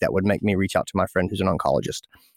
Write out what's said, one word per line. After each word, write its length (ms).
that 120
would 120
make 160
me 140
reach 220
out 100
to 80
my 120
friend 220
who's 120
an 80
oncologist. 540